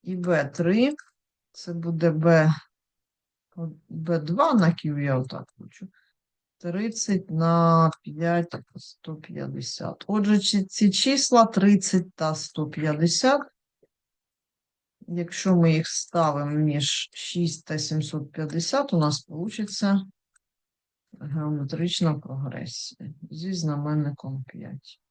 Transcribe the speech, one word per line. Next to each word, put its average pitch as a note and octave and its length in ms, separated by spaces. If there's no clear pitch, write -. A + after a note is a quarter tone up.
І F#3 140
Б F3 280
три, G3+ 500
це - 200
буде E3 380
Б, D#3+ 440
Б D#3+ 300
два A3 360
на F#3 140
Q, D3+ 300
я C#3 200
отак - 400
хочу. - 300
Тридцять G3 720
на E3 600
п'ять — E3+ 520
сто - 400
п'ятдесят. C#3 880
Отже, G#3 320
ці, F#3+ 260
ці G3+ 260
числа B3 560
тридцять G3 680
та D#3 200
сто D3+ 320
п'ятдесят, D#3+ 720
якщо F3 560
ми E3 160
їх D#3+ 160
ставимо D3 600
між D3+ 640
шість - 540
та D#3 120
сімсот D3+ 540
п'ятдесят, E3 600
у F3 60
нас D3+ 220
получиться G3 800
геометрична D3+ 920
прогресія C3+ 1000
зі E3+ 220
знаменником D3 960
п'ять. - 520